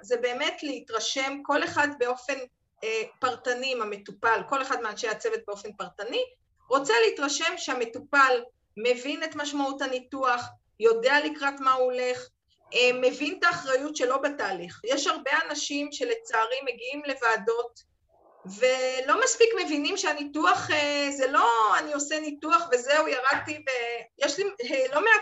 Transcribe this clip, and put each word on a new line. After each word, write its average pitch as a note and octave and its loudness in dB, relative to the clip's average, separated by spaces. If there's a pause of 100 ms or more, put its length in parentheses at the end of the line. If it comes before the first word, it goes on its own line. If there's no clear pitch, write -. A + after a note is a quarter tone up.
זה B3 -2
באמת C4 -4
להתרשם, C4+ -4
כל D4 2
אחד D#4 0 (120)
באופן, B3 -2 (460)
אה, A3 -2 (160)
פרטני B3+ -2
עם B3 -2
המטופל, G#3 -2
כל C4+ 0
אחד C4 -4
מאנשי A3 -6
הצוות A3 -2
באופן G3+ -10
פרטני, A3+ -6 (460)
רוצה D4+ 2 (120)
להתרשם E4 0
שהמטופל B3+ 2 (360)
מבין B3 -2
את D4+ -6
משמעות C#4+ -2
הניתוח, B3+ -2 (340)
יודע A3+ 4 (100)
לקראת C#4 -4
מה C4 4
הוא B3+ 2
הולך, B3+ -2 (460)
אה, B3 4
מבין C#4+ 0
את - -6
האחריות D4 0
שלו C4 0
בתהליך. G3 -4
יש C#4+ -2
הרבה D#4 -2 (180)
אנשים C#4+ -4
שלצערי A#3 -2
מגיעים B3+ -6
לוועדות, A#3 -2 (500)
ולא B3+ 2
מספיק A#4 6 (140)
מבינים D4+ -2
שהניתוח, D4+ 0
אה, D4 0
זה C4+ 0
לא D#4 4
"אני D4+ -4
עושה D4 -2
ניתוח D#4 0
וזהו, C#4+ 2
ירדתי", C#4+ -2
ויש A#3 -4
לי, G4 0
אה, C4+ -2
לא F#4+ 2
מעט G#4+ 6